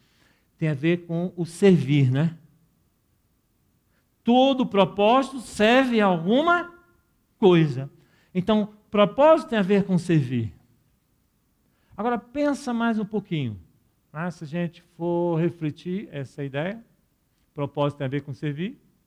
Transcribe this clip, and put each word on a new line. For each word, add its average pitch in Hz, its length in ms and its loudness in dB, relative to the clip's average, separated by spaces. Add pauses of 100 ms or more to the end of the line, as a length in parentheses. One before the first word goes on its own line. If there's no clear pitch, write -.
(560)
Tem 160 120 -2
a 151 60 -2
ver 170 320 -2
com 170 300 -4
o 175 80 -4
servir, 147 640 4
né? 151 280 0 (1800)
Todo 254 420 2
propósito 214 760 0
serve 233 600 2
a 202 60 2
alguma 277 640 0 (640)
coisa. 151 520 2 (440)
Então, 208 380 0 (180)
propósito 262 600 4
tem 220 80 -2
a 202 40 0
ver 196 220 2
com 185 140 0
servir. 127 560 0 (1400)
Agora, 233 200 -2
pensa 277 560 -4
mais 233 260 0
um 220 60 -2
pouquinho, 143 560 -6 (520)
né? 170 180 -8
Se 165 140 -16
a - 20 -14
gente 170 360 -8 (140)
for 170 420 -2
refletir 170 720 -6
essa 143 320 -12
ideia, 160 400 -8 (720)
propósito 143 460 -4
tem 139 80 -6
a 127 40 -4
ver 143 120 -6
com 143 100 -14
servir. 160 480 -8 (260)